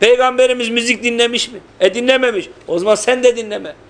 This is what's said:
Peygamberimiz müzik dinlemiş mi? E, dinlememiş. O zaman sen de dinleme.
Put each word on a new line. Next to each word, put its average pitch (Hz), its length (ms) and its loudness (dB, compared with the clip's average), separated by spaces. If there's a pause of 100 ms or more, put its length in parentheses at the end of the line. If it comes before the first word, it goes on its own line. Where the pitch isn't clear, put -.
Peygamberimiz 247 680 2
müzik 233 340 -2
dinlemiş 240 460 -2
mi? 233 120 -16 (200)
E, 185 140 2
dinlememiş. 247 540 0 (200)
O 170 100 -2
zaman 208 160 2
sen 254 280 0
de 247 140 4
dinleme. 208 380 -10 (160)